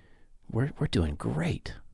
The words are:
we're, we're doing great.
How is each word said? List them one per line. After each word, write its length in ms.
we're, 280
we're 100
doing 260
great. 600